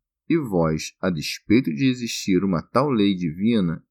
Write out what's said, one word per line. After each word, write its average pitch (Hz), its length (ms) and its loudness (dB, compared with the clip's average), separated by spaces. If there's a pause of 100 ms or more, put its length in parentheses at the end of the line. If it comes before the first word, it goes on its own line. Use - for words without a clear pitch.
(260)
E 165 120 2
vós, 82 600 -2
a 92 120 -2
despeito 98 640 0
de 135 100 -2
existir 117 580 0
uma 92 200 0
tal 135 260 0
lei 101 260 2
divina 90 760 -2